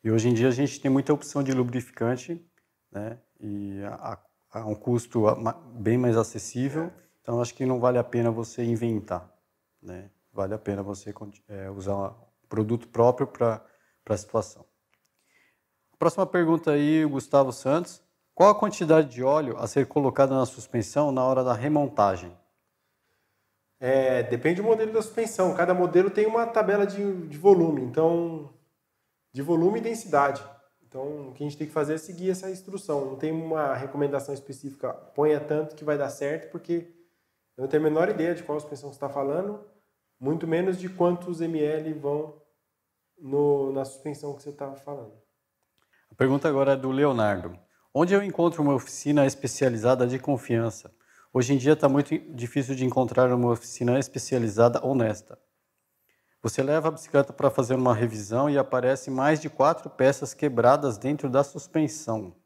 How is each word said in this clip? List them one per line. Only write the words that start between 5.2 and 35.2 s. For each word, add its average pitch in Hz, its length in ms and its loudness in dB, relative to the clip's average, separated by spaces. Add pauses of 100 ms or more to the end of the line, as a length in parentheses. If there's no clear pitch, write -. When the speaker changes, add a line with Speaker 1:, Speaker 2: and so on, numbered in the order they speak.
Speaker 1:
a, - 80 4
ma-, 113 180 -4
bem 117 440 -2
mais 120 200 2
acessível. 135 680 -4
Speaker 2:
É. 175 80 -10 (300)
Speaker 1:
Então, 120 200 -4
acho 117 140 -6
que 135 100 -4
não 127 140 0
vale 123 180 2
a 120 60 2
pena 117 260 0
você 113 340 -6
inventar, 107 640 -4 (540)
né? 92 300 -18 (200)
Vale 98 220 -4
a 107 60 -8
pena 101 240 -6
você 101 280 -10
conti-, 104 360 -18
é, 98 240 -14
usar 98 240 -6
um - 520 -10
produto 110 420 -2
próprio 123 360 4
pra, 113 400 -2 (380)
pra 104 140 -2
situação. - 460 -6 (1300)
Próxima 170 300 2
pergunta 165 440 2
aí, 151 320 2
o 147 60 0
Gustavo 135 420 2
Santos. 147 520 -4 (320)
Qual 190 140 8
a 208 100 2
quantidade 160 500 4
de 123 140 -8
óleo 139 340 0
a - 80 -6
ser 135 220 0
colocada 135 480 2
na 131 100 2
suspensão 135 640 -2
na 131 120 0
hora 131 180 2
da 127 120 0
remontagem? 110 840 0 (1400)
Speaker 2:
É, 131 440 2
depende 123 380 -2
do 214 60 -2
modelo 220 240 2
da 220 100 0
suspensão. 214 540 -2
Cada 180 180 2
modelo 180 380 4
tem 214 160 2
uma 233 180 0
tabela 208 400 2
de, 190 420 -6
de 147 100 -14
volume, 165 440 6
então, 160 720 0 (800)
de 131 80 -8
volume 170 380 2
e - 20 -4
densidade. 151 600 0 (400)
Então, 139 460 -10
o 123 40 -18
que 147 100 -10
a 147 40 -4
gente 143 100 -8
tem 156 100 -6
que - 60 -16
fazer 151 200 0
é 160 40 -2
seguir 180 320 -6
essa 185 220 -4
instrução. 180 540 -6
Não 135 100 -8
tem 156 160 -4
uma 160 420 -2
recomendação 139 600 -4
específica, 131 600 -10
"Ponha 151 460 0